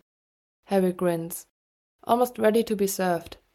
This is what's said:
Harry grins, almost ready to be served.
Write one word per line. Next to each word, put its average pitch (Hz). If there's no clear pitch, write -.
Harry 185
grins, 170
almost 247
ready 220
to 226
be 196
served. 180